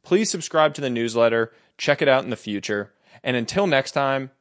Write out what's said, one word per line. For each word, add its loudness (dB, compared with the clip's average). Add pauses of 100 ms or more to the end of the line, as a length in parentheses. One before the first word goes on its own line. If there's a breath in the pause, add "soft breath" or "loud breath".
Please 0
subscribe 0
to -12
the -2
newsletter, 0 (260 soft breath)
check 0
it 4
out 4
in -10
the -4
future, -6 (300 soft breath)
and -2
until -2
next 0
time -2 (100)